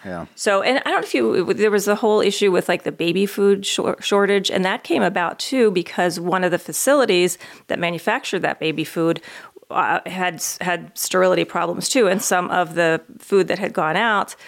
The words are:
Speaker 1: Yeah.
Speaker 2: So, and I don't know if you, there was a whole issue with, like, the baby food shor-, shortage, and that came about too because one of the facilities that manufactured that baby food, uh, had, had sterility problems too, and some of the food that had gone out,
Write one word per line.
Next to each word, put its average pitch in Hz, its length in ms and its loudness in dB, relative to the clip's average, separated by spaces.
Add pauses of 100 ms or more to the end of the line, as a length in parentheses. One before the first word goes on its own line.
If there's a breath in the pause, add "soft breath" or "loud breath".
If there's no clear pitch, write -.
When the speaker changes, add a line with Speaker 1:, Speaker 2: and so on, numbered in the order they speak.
Speaker 1:
Yeah. 175 220 -10 (100)
Speaker 2:
So, 196 280 0
and 262 160 0
I - 120 -4
don't 381 120 0
know 415 40 -8
if - 80 -8
you, 220 380 0
there 214 180 2
was 202 160 2
a 208 100 2
whole 214 260 2
issue 202 280 2
with, 180 200 2
like, 175 140 -2
the 165 80 -4
baby 170 340 0
food 202 400 2
shor-, - 340 -2
shortage, 202 500 2
and 185 140 0
that 196 180 -2
came 277 200 0
about 180 360 -2
too 240 320 2
because 180 480 0
one 180 240 0
of 180 80 2
the 175 80 0
facilities 185 760 2 (300 loud breath)
that - 120 -4
manufactured 175 640 -2
that 147 180 -2
baby 156 260 -2
food, 165 360 0 (500 loud breath)
uh, 156 360 0
had, 180 360 -6 (200)
had 175 340 -4
sterility 185 480 2
problems 175 460 -4
too, 233 180 4
and 190 140 0
some 180 280 0
of 170 240 0
the 165 280 2 (160)
food 190 300 2
that 180 100 -2
had 202 160 -4
gone 160 220 0
out, 214 380 0 (140 loud breath)